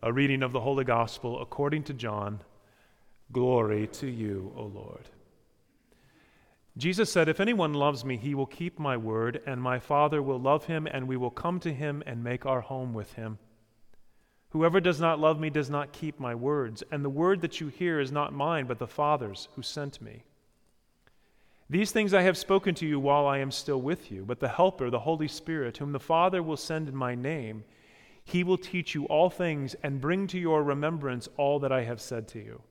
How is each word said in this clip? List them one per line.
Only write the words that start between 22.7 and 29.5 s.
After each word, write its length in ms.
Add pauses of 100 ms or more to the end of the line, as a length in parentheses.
to 120
you 100
while 300
I 120
am 120
still 300
with 280
you, 140
but 160
the 80
Helper, 420
the 120
Holy 260
Spirit, 480
whom 160
the 80
Father 420
will 140
send 320
in 80
my 180
name, 520 (580)
he 180
will 160
teach 380
you 120
all 220
things 540